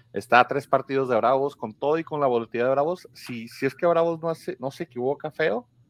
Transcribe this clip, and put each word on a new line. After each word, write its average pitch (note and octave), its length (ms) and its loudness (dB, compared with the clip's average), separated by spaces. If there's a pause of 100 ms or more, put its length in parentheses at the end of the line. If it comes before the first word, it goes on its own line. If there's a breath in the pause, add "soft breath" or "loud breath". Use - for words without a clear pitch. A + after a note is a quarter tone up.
(140)
Está A#2 260 4
a - 80 6
tres C3 180 -4
partidos C3+ 440 0
de A#2+ 80 2
Bravos, C3+ 400 2
con A2 160 -10
todo D3+ 260 0
y E3 60 -6
con D3+ 160 -6
la C#3 60 2
volatilidad A#2+ 400 0
de C3+ 40 2
Bravos. D3 420 -2
Si, A#2 360 -12
si - 160 -8
es C3+ 100 -2
que - 100 -4
Bravos E3+ 360 2
no E3 80 -4
hace, - 300 -8
no C3 120 -6
se - 120 -10
equivoca C#3 480 -6
feo, G3 360 -2 (220)